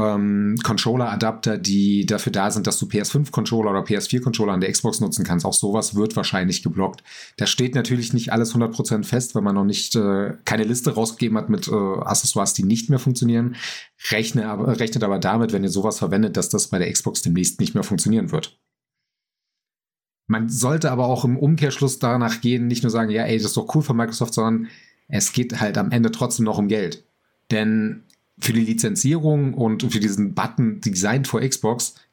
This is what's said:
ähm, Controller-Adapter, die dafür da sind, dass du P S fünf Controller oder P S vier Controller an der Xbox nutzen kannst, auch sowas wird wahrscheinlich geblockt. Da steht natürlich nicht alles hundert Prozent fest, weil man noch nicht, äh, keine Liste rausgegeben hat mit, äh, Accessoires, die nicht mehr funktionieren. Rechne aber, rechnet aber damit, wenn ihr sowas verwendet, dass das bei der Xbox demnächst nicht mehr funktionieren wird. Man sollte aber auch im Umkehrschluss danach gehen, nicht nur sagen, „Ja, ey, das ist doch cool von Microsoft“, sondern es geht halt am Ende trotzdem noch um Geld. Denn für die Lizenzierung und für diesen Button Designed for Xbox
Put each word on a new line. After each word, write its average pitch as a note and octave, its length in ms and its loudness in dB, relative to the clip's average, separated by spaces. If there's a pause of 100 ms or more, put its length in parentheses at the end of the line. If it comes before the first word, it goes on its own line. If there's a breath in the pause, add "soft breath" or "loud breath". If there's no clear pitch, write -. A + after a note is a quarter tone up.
(140)
ähm, G#2 480 2
Controller-Adapter, A2 920 0
die G2 480 2
dafür G2+ 260 0
da G2+ 200 0
sind, G2+ 160 -2
dass G2+ 120 -2
du G2 80 -4
P G#2 120 -2
S G#2 120 -2
fünf C#3+ 220 0
Controller A2 380 0
oder G2 120 2
P G#2+ 120 -2
S - 140 -2
vier B2 120 0
Controller A2 320 0
an F#2 80 0
der F#2+ 100 0
Xbox - 300 -2
nutzen F#2+ 240 -2
kannst, F2 220 0
auch G2 80 -2
sowas G#2 400 0
wird G#2+ 200 0
wahrscheinlich F#2 480 0
geblockt. F#2+ 400 -2 (360 loud breath)
Da G#2 80 0
steht B2+ 280 0
natürlich A#2+ 380 -2
nicht A#2+ 200 0
alles A2+ 200 0
hundert A#2 220 0
Prozent G#2+ 320 -2
fest, B2 280 -2
weil G#2 80 0
man G2+ 120 0
noch G2 100 2
nicht, G2+ 320 -2
äh, G2+ 380 0 (100)
keine G#2+ 200 0
Liste A#2+ 300 0
rausgegeben A2 440 0
hat - 100 -4
mit, G2+ 200 0
äh, - 40 -4
Accessoires, G2 800 0
die F#2+ 120 -2
nicht A2+ 260 2
mehr C3+ 80 4
funktionieren. A#2+ 580 0 (540 loud breath)
Rechne A2+ 360 0
aber, G#2+ 320 0
rechnet G#2+ 260 -2
aber G2 160 0
damit, A2 340 2
wenn G2 100 0
ihr F#2 60 0
sowas G2 280 0
verwendet, G2 380 0
dass F#2 140 0
das - 180 0
bei F#2+ 100 0
der F2+ 140 0
Xbox - 300 -2
demnächst F2+ 380 0
nicht F#2 140 -2
mehr G2 100 0
funktionieren G2+ 460 0
wird. - 280 -6 (1700)
Man A2 200 0
sollte C3+ 420 0
aber B2 160 0
auch B2+ 200 0
im B2 100 2
Umkehrschluss C#3+ 640 2
danach A#2+ 420 0
gehen, A#2+ 280 2
nicht A#2+ 160 0
nur A#2 60 2
sagen, A2+ 200 0
„Ja, A2+ 140 0
ey, A2+ 120 2
das G#2+ 120 0
ist - 100 -4
doch - 160 -2
cool D3+ 80 4
von B2+ 160 0
Microsoft“, A2+ 340 -2
sondern A2+ 360 0 (400 loud breath)
es - 240 -2
geht B2 280 -2
halt G#2 160 0
am F#2+ 140 0
Ende A#2 200 2
trotzdem A#2 360 -2
noch G#2+ 100 0
um G2+ 120 2
Geld. G2 360 -2 (460)
Denn G#2+ 540 0 (360)
für A2+ 140 0
die A2+ 100 4
Lizenzierung C3+ 880 2
und A2 300 0
für A#2 180 0
diesen G2+ 340 0
Button A2 460 0
Designed G#2 480 0
for A2+ 120 -2
Xbox B2 560 -2 (160 soft breath)